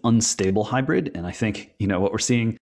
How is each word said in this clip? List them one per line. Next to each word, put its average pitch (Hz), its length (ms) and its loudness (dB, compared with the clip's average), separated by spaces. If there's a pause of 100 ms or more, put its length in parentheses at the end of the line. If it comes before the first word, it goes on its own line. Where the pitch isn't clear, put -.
unstable 107 580 2
hybrid. 147 540 0
And 87 100 -6
I 90 60 -6
think, - 480 -4
you 98 80 0
know, 92 100 0
what 98 140 0
we're 107 60 -4
seeing 117 380 0 (200)